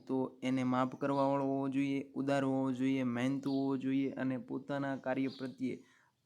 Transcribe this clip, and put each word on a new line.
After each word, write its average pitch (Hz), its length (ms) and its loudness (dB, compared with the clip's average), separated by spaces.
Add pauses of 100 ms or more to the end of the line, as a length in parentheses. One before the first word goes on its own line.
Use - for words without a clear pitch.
તો 131 360 -2
એને 131 220 0
માફ 127 320 2
કરવાવાળો 139 480 2
હોવો 135 240 0
જોઈએ, 139 460 -2
ઉદાર 139 300 2
હોવો 135 280 2
જોઈએ, 131 300 2
મહેનતુ 131 480 0
હોવો 135 260 2
જોઈએ 135 340 0
અને 131 280 -2
પોતાના 135 580 -4
કાર્ય 131 320 -2
પ્રત્યે 123 500 -6 (480)